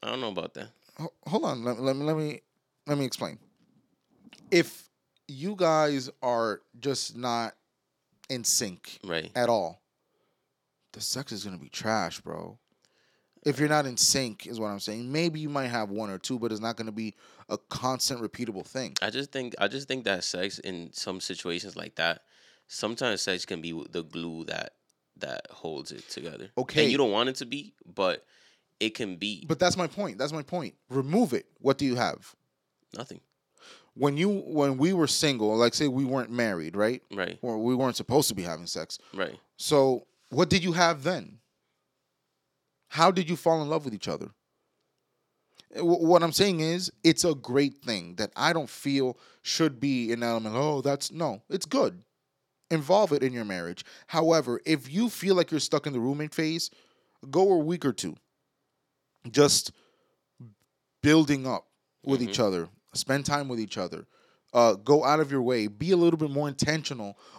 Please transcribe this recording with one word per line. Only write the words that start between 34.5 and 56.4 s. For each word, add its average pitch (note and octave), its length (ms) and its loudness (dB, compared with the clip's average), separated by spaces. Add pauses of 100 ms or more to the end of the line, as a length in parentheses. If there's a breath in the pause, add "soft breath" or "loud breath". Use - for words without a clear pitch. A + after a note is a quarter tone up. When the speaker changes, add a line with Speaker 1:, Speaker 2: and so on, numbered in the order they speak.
Speaker 2:
we E3 160 4
were E3 140 4
single, A2+ 500 2
like, A#2+ 160 6
say D3+ 140 0
we C3+ 180 0
weren't B2+ 260 -2
married, F#2+ 460 -2
right? A2 240 2 (100)
Speaker 1:
Right. F2+ 300 -6
Speaker 2:
Or A2+ 160 -4
we A#2+ 180 2
weren't B2+ 220 0
supposed C3+ 320 2
to A2 60 -4
be F#2 80 -6
having E2+ 240 -8
sex. - 320 -10 (140)
Speaker 1:
Right. F#2+ 240 -4 (200)
Speaker 2:
So C3+ 480 2 (240)
what D#3+ 200 2
did F3+ 140 2
you F3+ 100 0
have E3 300 4
then? C#3+ 360 -4 (1500)
How E3 220 6
did E3+ 180 0
you F3 60 0
fall D#3+ 260 2
in D3 80 -2
love D#3 160 -2
with A#2+ 80 -6
each G2 140 -8
other? E2 240 -6 (1400 soft breath)
Eh, - 60 -8
wh-, E3+ 220 4
what E3 220 8
I'm E3 100 2
saying F#3+ 260 2
is, E3+ 320 -2 (120)
it's D#3+ 200 6
a E3 120 2
great C3+ 480 0
thing F2+ 320 -6
that G2+ 200 -6
I D3+ 180 2
don't D#3 160 -2
feel C#3 480 -2 (240 soft breath)
should D3 380 0
be B2 320 0
an A#2+ 120 -2
element. A2+ 340 -2
"Oh, C#3+ 240 0
that's," C#3 300 -2
no, C#3+ 380 -4
it's - 160 -4
good. F#2 380 0 (640)
Involve E3 440 4
it C#3+ 100 2
in C3 100 0
your A#2 120 -6
marriage. F2 400 -6 (220 loud breath)
However, D#3 580 2
if C#3 260 0
you A3 180 0
feel F#3+ 260 0
like F3 160 2
you're D#3 80 0
stuck D3+ 280 0
in C#3+ 60 -4
the B2 60 -2
roommate C#3+ 340 -2
phase, D#3+ 360 -2 (600 soft breath)